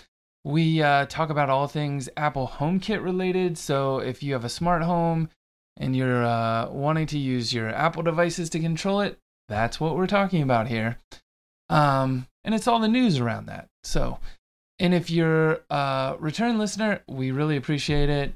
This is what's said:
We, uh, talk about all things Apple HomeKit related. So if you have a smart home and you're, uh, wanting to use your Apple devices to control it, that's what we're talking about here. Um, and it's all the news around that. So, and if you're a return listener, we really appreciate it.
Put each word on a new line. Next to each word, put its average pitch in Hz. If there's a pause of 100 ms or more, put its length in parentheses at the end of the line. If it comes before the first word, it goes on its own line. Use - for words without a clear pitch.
(440)
We, 160
uh, 143
talk 156
about 143
all 139
things 143
Apple 139 (100)
HomeKit 185
related. 185
So 135
if 127
you 139
have 120
a 117
smart 170
home 165 (480)
and 131
you're, 123
uh, 113
wanting 156
to 151
use 127
your 110
Apple 156
devices 170
to 170
control 165
it, - (280)
that's 110
what 156
we're 185
talking 190
about 120
here. 113 (720)
Um, 135 (180)
and 214
it's 214
all 233
the 220
news 226
around 110
that. - (160)
So, - (600)
and 180
if 170
you're 160 (100)
a 139
return 220
listener, 208
we 131
really 147
appreciate 143
it. 143